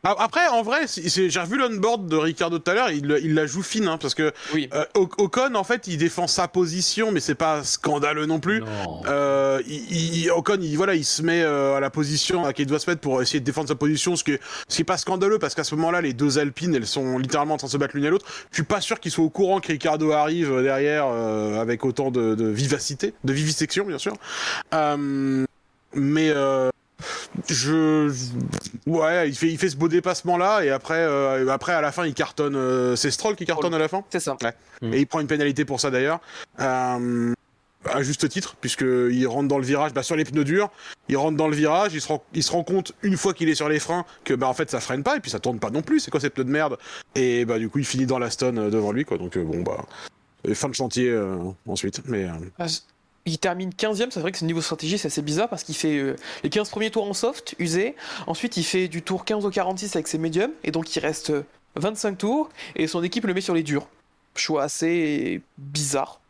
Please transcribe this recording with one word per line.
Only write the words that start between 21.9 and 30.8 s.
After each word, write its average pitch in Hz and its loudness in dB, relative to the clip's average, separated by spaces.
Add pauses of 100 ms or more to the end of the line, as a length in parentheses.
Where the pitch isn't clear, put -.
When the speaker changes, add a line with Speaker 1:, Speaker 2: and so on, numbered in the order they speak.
Speaker 1:
de, 117 2
de 110 2
vivacité, 139 -2 (120)
de 135 2
vivisection, 151 0
bien 165 -6
sûr. 208 -4 (600)
Euh, 139 0 (500)
mais, 151 2
euh, 135 2 (760)
je, 151 2 (760)
ouais, 160 2
il 135 -4
fait, 160 2
il 165 0
fait 185 2
ce 139 -4
beau 160 2
dépassement 175 2
là 202 4
et 143 4
après, 135 0